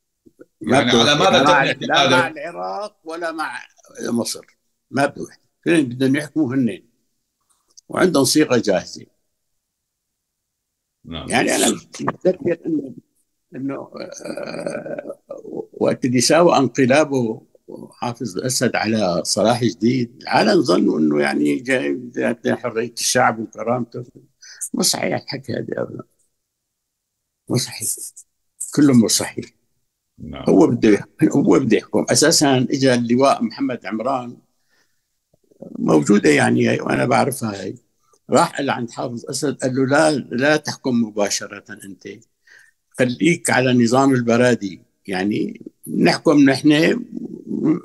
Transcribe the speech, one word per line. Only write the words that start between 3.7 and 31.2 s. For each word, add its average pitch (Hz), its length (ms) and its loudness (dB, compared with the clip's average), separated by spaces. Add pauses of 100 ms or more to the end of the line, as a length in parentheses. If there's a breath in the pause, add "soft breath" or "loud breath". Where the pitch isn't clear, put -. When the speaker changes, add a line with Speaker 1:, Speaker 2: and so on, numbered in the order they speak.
Speaker 1:
مصر. - 380 -4 (440)
ما 135 160 0
بده - 160 -8
وحدة. - 200 -16 (220)
فين 156 240 2
بدهم 131 280 0
يحكموا 131 380 -4
هنين. 113 360 -4 (1000)
وعندهم 156 360 2
صيغة 127 400 2
جاهزة. - 420 -2 (2000)
Speaker 2:
نعم. 80 240 -12
Speaker 1:
يعني - 280 0
أنا - 240 0 (200)
متذكر - 680 -4
إنه، 139 280 -4 (640)
إنه، 135 180 -8
آه، - 1500 -12 (520)
وقت - 320 -2
اللي 123 160 2
ساوى 160 360 4
انقلابه 131 880 0 (460)
حافظ 117 460 -8
الأسد 123 380 -2
على 98 480 0
صلاح 113 400 2
جديد، 120 580 -2
العالم 151 400 2
ظنوا - 360 2
إنه 151 220 2
يعني 143 360 0
جاي 135 360 -2
بده 120 640 -4
حرية 117 360 -6
الشعب 120 460 0
وكرامته. 117 680 -6 (680 loud breath)
مو - 80 -2
صحيح - 400 -2
الحكي - 300 -12
هذا - 300 -6
أبدًا. - 200 -10 (1500)
مو - 80 -2
صحيح. - 320 -6 (880)
كله 143 200 4
مو 110 140 6
صحيح. - 360 -4 (760)
Speaker 2:
نعم. 73 300 -14
Speaker 1:
هو 95 180 6
بده 120 220 2
يح-، 101 180 4 (260)